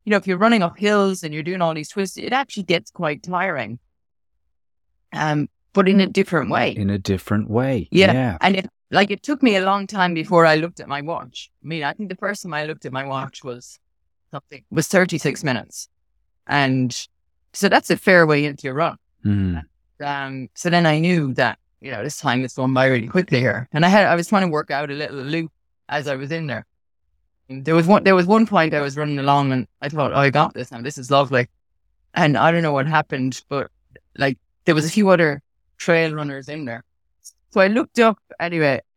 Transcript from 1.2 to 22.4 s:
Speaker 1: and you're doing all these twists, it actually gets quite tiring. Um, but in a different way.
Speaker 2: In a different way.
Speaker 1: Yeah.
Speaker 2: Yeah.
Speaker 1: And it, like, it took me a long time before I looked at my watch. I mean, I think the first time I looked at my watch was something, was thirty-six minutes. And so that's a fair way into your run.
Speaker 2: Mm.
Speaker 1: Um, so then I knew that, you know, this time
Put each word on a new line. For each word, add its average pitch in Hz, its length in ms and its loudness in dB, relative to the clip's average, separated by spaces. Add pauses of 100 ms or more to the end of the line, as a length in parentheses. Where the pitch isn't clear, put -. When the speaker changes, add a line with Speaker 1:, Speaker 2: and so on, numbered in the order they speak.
Speaker 1:
and 156 100 -8
you're 151 100 -6
doing 185 180 -6
all 165 120 0
these 156 160 -8
twists, 196 280 -6
it - 160 -6
actually 254 300 -4
gets 170 280 -2
quite 151 320 -6
tiring. 165 560 -6 (1300)
Um, 151 340 -2 (260)
but 190 140 2
in 196 120 6
a 190 80 4
different 170 420 0
way. 123 220 0
Speaker 2:
In 104 180 -2
a 101 80 0
different 101 520 -2
way. 120 420 -2
Speaker 1:
Yeah. 185 220 6
Speaker 2:
Yeah. 123 280 -2
Speaker 1:
And 190 160 2
it, 185 120 -8 (220)
like, 196 200 2
it 196 120 -8
took 294 200 -2
me 226 120 4
a 190 100 0
long 196 220 0
time 185 260 -2
before 165 320 4
I 156 100 6
looked 160 240 -4
at - 80 -16
my 143 140 -8
watch. 147 500 -12 (120)
I 135 40 -16
mean, 160 160 -8
I 143 100 -4
think 208 160 -10
the 180 60 -10
first 202 280 -8
time 175 100 -10
I 151 120 -4
looked 151 200 -10
at 135 60 -10
my 131 140 -6
watch 135 380 -8
was 123 360 -16 (520)
something, 143 400 -18
was 156 160 -2
thirty-six 175 560 -2
minutes. - 460 -6 (580)
And 131 480 0 (580)
so - 160 0
that's 262 200 2
a 180 80 2
fair 180 280 6
way 147 200 2
into 143 220 -8
your 131 80 -6
run. 156 200 -2 (300)
Speaker 2:
Mm. 95 380 0 (400)
Speaker 1:
Um, 135 500 -8
so - 160 -6
then 170 160 4
I 156 140 2
knew 160 340 0
that, 120 260 0 (220)
you 135 100 -14
know, 110 120 -8
this 147 140 -8
time 127 280 0